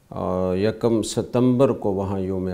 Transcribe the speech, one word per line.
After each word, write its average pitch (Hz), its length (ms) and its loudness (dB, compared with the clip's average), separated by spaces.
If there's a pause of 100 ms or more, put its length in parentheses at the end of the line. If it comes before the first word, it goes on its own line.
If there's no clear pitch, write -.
اور 92 480 -2
یکم 110 440 0
ستمبر 123 720 2
کو 104 220 -2
وہاں 98 260 -2
یوم 92 340 -4